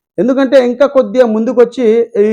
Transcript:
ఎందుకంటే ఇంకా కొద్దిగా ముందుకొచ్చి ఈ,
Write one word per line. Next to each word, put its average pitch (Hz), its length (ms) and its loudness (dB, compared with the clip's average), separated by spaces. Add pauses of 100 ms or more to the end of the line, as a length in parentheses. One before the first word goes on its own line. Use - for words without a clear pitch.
(220)
ఎందుకంటే 262 340 0 (140)
ఇంకా 247 160 0 (100)
కొద్దిగా 240 380 2
ముందుకొచ్చి 233 500 0 (380)
ఈ, - 100 2